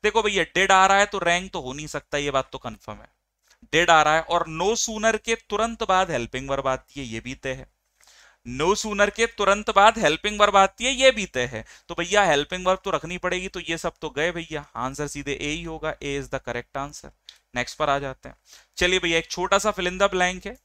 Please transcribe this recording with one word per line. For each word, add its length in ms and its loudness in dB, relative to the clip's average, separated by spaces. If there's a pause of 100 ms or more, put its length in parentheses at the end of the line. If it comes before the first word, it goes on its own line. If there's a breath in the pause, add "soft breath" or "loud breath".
देखो 180 2
भैया, 300 0
did 180 2
आ 160 8
रहा 120 6
है 80 4
तो 140 -6
rang 320 0
तो 80 -6
हो 120 -8
नहीं 140 -10
सकता, 320 -8
ये 120 -2
बात 220 -2
तो 60 -12
कन्फर्म 400 -14
है, 100 -20 (680 soft breath)
did 160 4
आ 120 8
रहा 120 4
है, 80 2
और 300 -2
no 180 0 (100)
sooner 400 -2
के 140 -2 (160)
तुरंत 380 -4
बाद 220 2
हेल्पिंग 400 -6
वर्ब 180 -2
आती 320 -6
है, 60 -10
ये 140 -8
भी 160 -12
तय 180 -8
है, 160 -16 (760 soft breath)
no 200 -2 (120)
sooner 320 0
के 180 0
तुरंत 480 0
बाद 220 6
हेल्पिंग 420 0
वर्ब 160 6
आती 280 4
है, 80 2
ये 180 6
भी 160 -2
तय 200 -2
है। 180 -10 (240 loud breath)
तो 60 -10
भैया 300 2
हेल्पिंग 420 0
वर्ब 180 2
तो 60 -4
रखनी 280 -4
पड़ेगी, 300 -4
तो 120 -10
ये 180 -6
सब 240 -6
तो 80 -8
गए 220 -2
भैया, 320 -10 (120)
आंसर 320 -6
सीधे 240 -6
ए 160 -6
ही 140 -6
होगा, 320 -8
A 260 -8
is 100 -12
the 120 -6
correct 380 -10
answer। 300 -12 (440 loud breath)
नेक्स्ट 240 -6
पर 120 0
आ 80 2
जाते 300 -10
हैं। 80 -20 (400 soft breath)
चलिए 220 2
भैया, 200 0
एक 120 -4
छोटा 280 0
सा 160 0
fill 160 -4
in 100 -10
the 100 4
blank 360 -2
है 180 -12